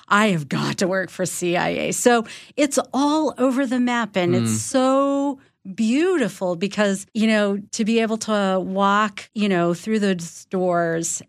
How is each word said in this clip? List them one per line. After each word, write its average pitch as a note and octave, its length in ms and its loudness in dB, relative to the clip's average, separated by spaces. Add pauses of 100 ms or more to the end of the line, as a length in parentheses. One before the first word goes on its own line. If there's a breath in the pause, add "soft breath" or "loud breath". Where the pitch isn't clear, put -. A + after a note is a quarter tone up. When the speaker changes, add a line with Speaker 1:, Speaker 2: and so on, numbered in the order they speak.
Speaker 1:
"I G#3 220 4
have D#3 200 -2
got - 300 -2
to G3 80 0
work F#3 240 -2
for F#3 160 -4
C F3 280 -2
I E3+ 140 0
A." D#3 220 -2
So A#3 340 2 (320 loud breath)
it's C#4+ 220 2 (160)
all D4 420 0
over C4 300 2
the B3+ 120 -2
map. A#3+ 360 -2
And F3+ 180 2
it's A3+ 200 2
Speaker 2:
Mm. - 180 -4
Speaker 1:
so C#4 680 2 (360 soft breath)
beautiful A3+ 800 0
because, G3 580 -2
you A3 140 0
know, G#3 320 2 (140)
to A3+ 120 -2
be A3+ 140 2
able A3+ 180 0
to G3+ 420 0
walk, G3 760 0
you G#3 120 0
know, F3 280 2
through A3 240 -2
those F#3 460 -4
doors E3+ 840 -2